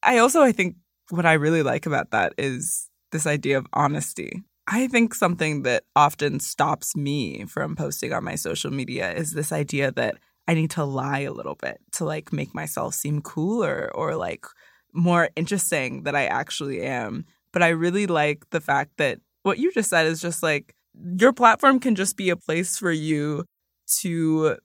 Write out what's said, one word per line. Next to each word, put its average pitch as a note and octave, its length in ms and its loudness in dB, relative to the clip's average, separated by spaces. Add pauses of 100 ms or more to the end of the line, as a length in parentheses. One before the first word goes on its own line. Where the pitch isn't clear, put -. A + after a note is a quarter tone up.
I B3 160 6
also, C4 240 6
I B3+ 100 6
think F3+ 240 -2 (340)
what F3 160 0
I D#3+ 80 8
really D#3 280 2
like C3+ 240 0
about D3 240 -2
that G2 280 2
is C3+ 500 -4 (240)
this D#3+ 140 -2
idea C#3+ 320 0
of C3 140 -4
honesty. D3 680 -2 (240)
I A#3+ 200 0
think A#3 280 2
something D#3+ 480 0
that B2 220 0 (120)
often C#3+ 440 4
stops - 540 -2
me C#3 520 -4
from D3 300 -6
posting D3 360 -6
on D3 120 -4
my D#3+ 120 -6
social - 340 -6
media B2 420 -6
is D#3 200 -6
this D3+ 200 -4
idea C#3+ 400 -2
that A#2 260 -2 (280)
I E3+ 80 2
need D#3+ 180 2
to D#3 120 -2
lie C3+ 360 -4
a C#3 120 -6
little - 220 -8
bit - 260 -8 (120)
to, - 120 -4
like, D3+ 280 -6
make D3 220 -6
myself - 400 -6
seem D3 260 -4
cooler E3+ 760 -2
or, D#3 220 -4
like, F2 300 -6 (460)
more E3+ 440 4
interesting D#3 680 -2
than C#3+ 120 -2
I C#3 100 2
actually B2+ 560 -4
am. B2 420 -6 (280)
But F3 100 2
I E3+ 60 6
really F3 380 2
like D3+ 440 0
the E3 100 -2
fact C#3 380 -2
that C#3+ 200 0 (240)
what G3 160 0
you E4+ 140 0
just A3 180 -2
said E3 160 4
is D#3+ 140 0
just, F3 220 -4
like, D3+ 320 0 (440)
your B3 140 8
platform B3 480 6
can B3+ 140 2
just F#3+ 220 -2
be F#3 140 0
a E3+ 60 2
place E3+ 420 -4
for F3 140 0
you D3+ 520 -2 (560)
to D#3+ 640 2